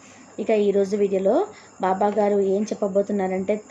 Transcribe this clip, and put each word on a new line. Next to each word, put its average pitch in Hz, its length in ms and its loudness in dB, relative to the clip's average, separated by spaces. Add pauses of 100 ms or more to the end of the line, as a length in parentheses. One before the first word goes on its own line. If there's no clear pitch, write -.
(400)
ఇక 214 100 -4
ఈరోజు 202 460 2
వీడియోలో 202 520 2 (340)
బాబా 190 260 0
గారు 208 320 2
ఏం 196 240 0
చెప్పబోతున్నారంటే, 196 920 -2 (160)